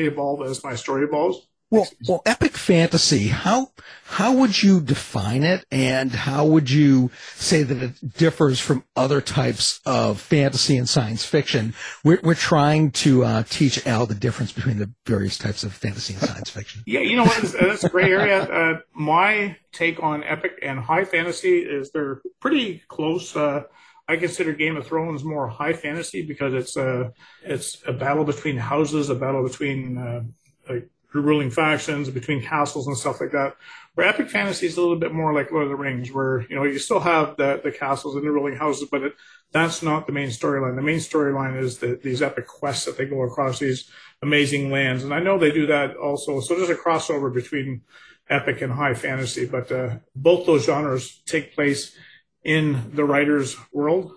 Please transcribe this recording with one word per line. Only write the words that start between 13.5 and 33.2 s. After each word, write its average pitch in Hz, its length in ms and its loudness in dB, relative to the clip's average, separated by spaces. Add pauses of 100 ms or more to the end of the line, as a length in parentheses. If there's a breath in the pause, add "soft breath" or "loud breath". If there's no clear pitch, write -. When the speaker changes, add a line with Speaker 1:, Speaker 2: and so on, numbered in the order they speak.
Speaker 2:
Al 117 180 2
the 107 80 -4
difference 113 380 -4
between 110 260 -2
the 104 140 -6 (120)
various 98 320 -2
types - 280 -6
of 101 80 -8
fantasy 104 420 -8
and 98 80 -6
science - 280 -6
fiction. - 360 -14
Speaker 1:
Yeah, 262 140 0
you 226 160 0
know 247 80 4
what? 220 180 4
That's, 180 120 -4
that's 190 300 2
a 170 40 0
gray 185 240 4
area. 196 300 4
Uh, 160 360 0 (140)
my 185 640 2 (160)
take 165 280 -2
on 151 220 -2
epic 156 300 -6 (100)
and 135 160 -6
high 160 260 0
fantasy 175 540 0
is 143 320 -4
they're 139 300 -4 (200)
pretty 254 460 0
close. 165 480 -4
Uh, 147 280 0 (440 soft breath)
I 165 100 0
consider 165 360 -2
Game 156 240 -2
of 139 100 -8
Thrones 160 380 -4
more 147 240 -4
high 147 240 -4
fantasy 165 500 -6
because 143 320 -4
it's 127 220 -6
a, 127 360 -2 (300 soft breath)
it's - 420 -8
a - 80 -4
battle 143 320 0
between 147 340 -4
houses, 147 520 0
a 127 60 0
battle 135 260 -2
between, 127 560 -4
uh, 120 240 -6 (480)
like, 120 180 -8 (260)
ruling 147 340 2
factions, 147 640 0
between 127 320 -4
castles 147 460 -2
and 139 80 -6
stuff - 240 -4